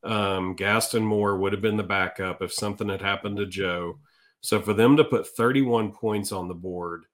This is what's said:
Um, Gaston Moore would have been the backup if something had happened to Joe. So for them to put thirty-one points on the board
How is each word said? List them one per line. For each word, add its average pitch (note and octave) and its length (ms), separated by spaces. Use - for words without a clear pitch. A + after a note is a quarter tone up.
Um, F#2+ 520
Gaston A2 460
Moore G#2 360
would G2 160
have G2 80
been G#2+ 160
the G#2 40
backup F#2 600
if F2+ 100
something G#2 380
had G2 100
happened G2+ 380
to G2+ 80
Joe. F2+ 520
So - 180
for G#2+ 140
them B2 240
to D3 60
put - 220
thirty-one A#2 680
points G#2 380
on F#2 160
the F2+ 80
board F2 580